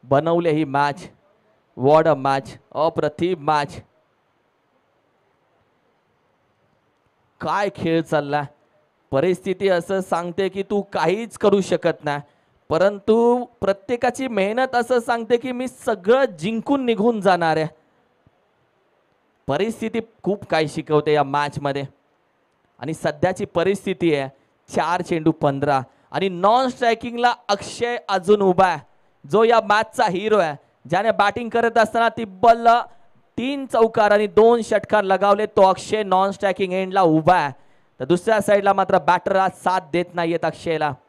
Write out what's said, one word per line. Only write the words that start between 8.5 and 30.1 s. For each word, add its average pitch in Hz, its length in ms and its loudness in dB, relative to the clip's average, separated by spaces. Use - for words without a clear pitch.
परिस्थिती 185 560 -2
असं 185 320 -2
सांगते 175 480 -4
की 190 140 -8
तू 202 180 -2
काहीच 190 460 -2
करू 202 240 4
शकत - 420 -2
नाही, 143 160 -4
परंतु 220 760 2
प्रत्येकाची 240 680 -2
मेहनत 226 460 -2
असं 240 260 0
सांगते 233 360 -2
की 254 160 -4
मी 247 160 -6
सगळं 233 560 0
जिंकून 226 480 -2
निघून 226 340 2
जाणार 170 360 2
आहे. 156 100 -2
परिस्थिती 220 520 -4
खूप 202 240 -4
काही 160 220 0
शिकवते 151 440 -2
या 147 120 2
match 143 340 -4
मध्ये 139 260 -6
आणि 156 140 -8
सध्याची 170 520 -4
परिस्थिती 180 680 -2
आहे 139 140 -4
चार 175 340 -2
चेंडू 160 300 0
पंधरा 139 480 0
आणि 165 160 -2
नॉन 202 400 2
स्ट्रायकिंगला 240 640 -2
अक्षय 240 480 -4
अजून 196 340 2
उभा 185 240 4
आहे, 160 140 -2
जो 175 200 2
या 226 160 4
मॅचचा 220 460 0
hero 208 320 -2